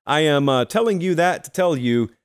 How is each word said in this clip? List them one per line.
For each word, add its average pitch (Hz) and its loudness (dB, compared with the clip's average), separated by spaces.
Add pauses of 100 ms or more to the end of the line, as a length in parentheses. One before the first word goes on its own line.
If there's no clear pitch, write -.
I 143 0
am, 147 2
uh, 127 2
telling 214 -2
you 180 -2
that 170 0
to - -18
tell 175 0
you, 120 0 (140)